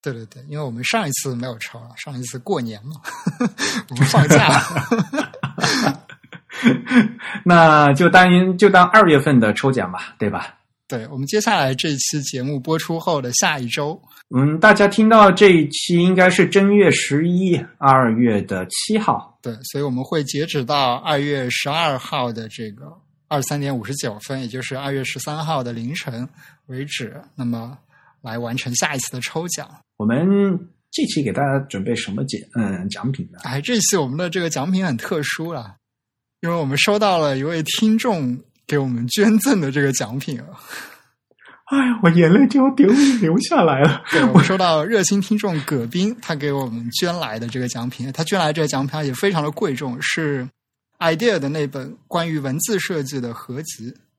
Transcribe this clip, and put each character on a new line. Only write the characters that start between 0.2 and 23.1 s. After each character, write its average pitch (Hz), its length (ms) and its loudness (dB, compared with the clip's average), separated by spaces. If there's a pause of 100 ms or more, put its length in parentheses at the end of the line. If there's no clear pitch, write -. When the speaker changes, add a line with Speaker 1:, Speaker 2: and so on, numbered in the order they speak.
Speaker 1:
对， 127 200 -20
因 147 100 -12
为 151 60 -8
我 139 60 -8
们 120 140 -10
上 220 240 -2
一 - 40 -6
次 135 240 -6
没 120 120 -8
有 117 100 -10
抽 - 220 -14
了， 117 180 -20
上 139 200 -14
一 127 60 -10
次 123 160 -12
过 170 220 -4
年 113 240 -10
嘛， 143 60 -14 (500)
<laughs> - 480 -4
我 131 60 -10
们 127 100 4
放 143 220 2
假 151 200 6
了。 139 140 4 (2000)
Speaker 2:
<laughs> 240 560 2 (240)
那 156 500 8
就 170 140 4
当， 180 500 6
就 202 120 8
当 180 200 8
二 214 180 8
月 147 120 6
份 135 200 4
的 110 140 4
抽 131 180 0
奖 101 200 -2
吧， - 280 -12
对 107 100 -2
吧？ - 260 -10 (320)
Speaker 1:
对， 117 200 -8
我 143 100 -12
们 135 80 -4
接 208 160 -2
下 208 160 2
来 135 160 0
这 143 220 -4
期 143 260 -4
节 131 220 -8
目 139 160 -6
播 156 180 -2
出 165 220 -6
后 160 200 -2
的 123 140 -6
下 147 240 0
一 123 100 -8
周。 147 320 -6 (360)
Speaker 2:
嗯， 147 240 2
大 214 140 8
家 208 140 6
听 214 220 4
到 214 220 8
这 202 180 8
一 160 200 6
期 - 280 -2
应 180 160 4
该 185 160 6
是 180 180 4
正 196 280 4
月 196 160 6
十 147 360 0
一， 180 320 0 (200)
二 131 320 4
月 110 320 2
的 92 240 -6
七 - 300 -4
号。 139 440 -4
Speaker 1:
对， 117 140 -10 (160)
所 143 100 -6
以 - 20 -4
我 143 60 -4
们 127 140 -4
会 151 200 -4
截 143 220 -6
止 160 180 -6
到 131 320 0
二 151 220 -2
月 139 320 -4
十 123 200 -6
二 151 280 -2
号 123 340 -6
的 113 180 -10
这 110 220 -14
个 117 200 -20 (360)